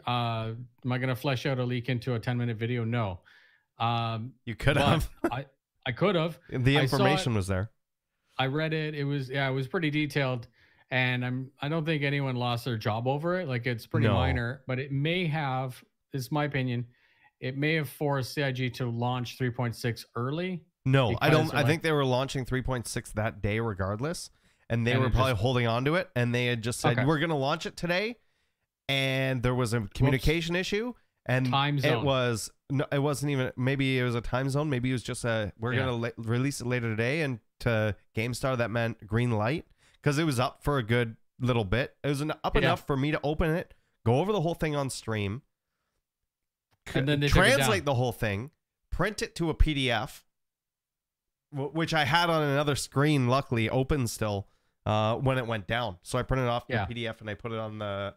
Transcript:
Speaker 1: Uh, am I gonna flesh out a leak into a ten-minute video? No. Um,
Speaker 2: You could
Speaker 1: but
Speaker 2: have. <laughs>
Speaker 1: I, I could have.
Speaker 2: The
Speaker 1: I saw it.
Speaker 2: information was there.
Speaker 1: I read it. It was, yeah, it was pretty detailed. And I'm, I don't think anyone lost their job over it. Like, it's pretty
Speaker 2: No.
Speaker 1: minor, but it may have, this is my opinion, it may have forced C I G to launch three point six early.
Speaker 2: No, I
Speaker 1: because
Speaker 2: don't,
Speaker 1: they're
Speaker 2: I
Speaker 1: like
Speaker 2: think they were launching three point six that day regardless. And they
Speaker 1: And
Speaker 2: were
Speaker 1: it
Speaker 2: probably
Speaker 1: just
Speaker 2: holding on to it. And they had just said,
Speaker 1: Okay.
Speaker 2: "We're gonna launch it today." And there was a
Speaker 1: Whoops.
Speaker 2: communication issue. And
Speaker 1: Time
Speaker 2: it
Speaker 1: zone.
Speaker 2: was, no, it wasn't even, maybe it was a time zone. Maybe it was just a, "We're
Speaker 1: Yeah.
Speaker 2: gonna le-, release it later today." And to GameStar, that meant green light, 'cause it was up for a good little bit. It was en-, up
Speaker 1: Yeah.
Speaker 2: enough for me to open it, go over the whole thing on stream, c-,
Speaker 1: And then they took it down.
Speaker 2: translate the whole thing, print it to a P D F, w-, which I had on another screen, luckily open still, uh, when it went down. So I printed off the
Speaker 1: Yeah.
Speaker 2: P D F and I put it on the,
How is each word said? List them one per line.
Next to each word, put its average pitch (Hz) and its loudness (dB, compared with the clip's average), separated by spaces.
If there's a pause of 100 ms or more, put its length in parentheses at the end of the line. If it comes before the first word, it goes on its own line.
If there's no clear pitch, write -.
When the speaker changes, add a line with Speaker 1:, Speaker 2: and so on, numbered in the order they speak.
Speaker 1:
Uh, 117 -2 (320)
am 127 0
I 127 0
gonna 131 -2
flesh 131 -2
out 135 0
a 123 0
leak 123 -2
into 123 -2
a 117 -2
ten-minute 120 -2
video? 117 -2
No. 110 -2 (580)
Um, 117 -2 (140)
Speaker 2:
You 117 -6
could 170 2
Speaker 1:
but 143 2
Speaker 2:
have. 156 2 (100)
<laughs> - -2
Speaker 1:
I, 131 -6 (400)
I 127 -2
could 180 2
have. 165 -2 (100)
Speaker 2:
The 131 2
Speaker 1:
I 143 4
saw 131 2
it. - 4
Speaker 2:
information 131 2
was 95 0
there. 95 -2 (680)
Speaker 1:
I 131 0
read 156 -2
it. 156 -4
It 143 -4
was, 139 -2
yeah, 135 -2
it 131 -2
was 135 -2
pretty 170 -2
detailed. 143 -2 (440)
And 127 0
I'm, 127 -6 (100)
I 139 -4
don't 160 -2
think 156 0
anyone 139 0
lost 120 -2
their 117 -2
job 113 -2
over 165 0
it. 165 -6
Like, 123 -4
it's 120 -2
pretty - 2
Speaker 2:
No. 101 4
Speaker 1:
minor, 95 0
but 127 -2
it 139 -6
may 165 0
have, 135 -4 (300)
this 139 -4
is 120 -10
my 147 0
opinion, 127 -2 (540)
it 127 -6
may 151 0
have 156 -2
forced 139 -2
C 147 0
I 135 0
G 127 -2
to 123 -4
launch 120 -4
three 127 0
point 117 -2
six - -4
early. 160 -4 (220)
Speaker 2:
No, 131 6
I - 2
Speaker 1:
because 120 4
Speaker 2:
don't, 143 6
Speaker 1:
they're - -2
Speaker 2:
I - 4
Speaker 1:
like 139 4
Speaker 2:
think 147 4
they 160 2
were 143 4
launching 131 0
three 131 -2
point 127 -4
six - -8
that 107 -4
day 107 0
regardless. 107 -4 (400)
And 117 0
they 123 4
Speaker 1:
And 131 4
Speaker 2:
were 131 4
Speaker 1:
it 107 2
Speaker 2:
probably 131 4
Speaker 1:
just 101 0
Speaker 2:
holding 123 4
on 117 0
to 156 2
it. - -2
And 120 2
they 123 0
had 120 -2
just 123 -4
said, 147 4
Speaker 1:
Okay. - 2
Speaker 2:
"We're 156 4
gonna 165 0
launch 143 -2
it - -10
today." 185 -2 (720)
And 135 0
there 127 2
was 120 0
a 117 0
Speaker 1:
Whoops. 101 -6
Speaker 2:
communication 156 2
issue. 208 -2 (320)
And 127 0
Speaker 1:
Time 139 2
Speaker 2:
it 135 0
Speaker 1:
zone. 135 2
Speaker 2:
was, 123 0 (200)
no, 139 0
it 143 2
wasn't 143 0
even, 131 0
maybe 131 2
it 123 2
was 120 0
a 117 -2
time 131 -2
zone. 147 0
Maybe 123 0
it 131 0
was 117 -2
just 127 -6
a, 110 0
"We're 117 -2
Speaker 1:
Yeah. 117 0
Speaker 2:
gonna 131 0
le-, 117 -4
release 120 0
it 120 -6
later 120 0
today." 117 0
And 135 -2 (200)
to 107 2 (220)
GameStar, 123 -2
that 117 0
meant 117 -4
green 120 2
light, 113 0 (340)
'cause - 2
it 160 4
was 131 2
up - -2
for 143 0
a 123 0
good 113 0 (220)
little 120 2
bit. 110 -2
It 135 -2
was 143 -2
en-, 156 -2 (120)
up - 0
Speaker 1:
Yeah. 143 4
Speaker 2:
enough 151 2
for 143 0
me 139 0
to 151 -2
open 156 0
it, 170 -4 (320)
go - 4
over 190 0
the 202 0
whole 165 0
thing 156 -2
on 139 -2
stream, 107 -4 (1500)
c-, - -2
Speaker 1:
And 135 0
then 147 2
they 143 2
took - 6
it - 8
down. 226 6
Speaker 2:
translate 208 2
the 143 2
whole 123 2
thing, 110 -4 (380)
print 202 -2
it 180 -8
to 165 -2
a 143 -2
P 156 6
D 131 2
F, 117 -2 (1300)
w-, 143 -4
which 160 -2
I 156 2
had 170 4
on 160 4
another 143 2
screen, 139 2
luckily 120 0
open 131 0
still, 104 -4 (380)
uh, 107 2
when 131 0
it 127 -2
went 110 -4
down. 113 -2
So - -6
I 120 0
printed 131 0
off 120 -2
the 127 -4
Speaker 1:
Yeah. 110 -2
Speaker 2:
P 120 -8
D 117 -6
F 113 -10
and 110 -10
I 104 -6
put 113 -8
it 113 -6
on 107 -8
the, 101 -6